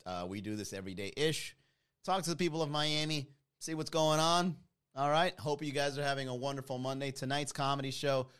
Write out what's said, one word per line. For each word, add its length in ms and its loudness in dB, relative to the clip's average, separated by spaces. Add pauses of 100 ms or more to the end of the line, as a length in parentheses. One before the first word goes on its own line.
Uh, 240 -6
we 140 -6
do 140 -4
this 180 -8
every 180 -8
day-ish. 640 -4 (480)
Talk 200 0
to 60 -2
the 60 -2
people 240 0
of 80 0
Miami, 640 0 (300)
see 120 -6
what's 160 -2
going 320 6
on. 360 4 (380)
All 140 0
right, 300 4
hope 240 -2
you 100 -4
guys 240 0
are 60 -2
having 260 0
a 60 -4
wonderful 420 -4
Monday. 360 -2
Tonight's 400 -2
comedy 400 0
show, 340 0 (140)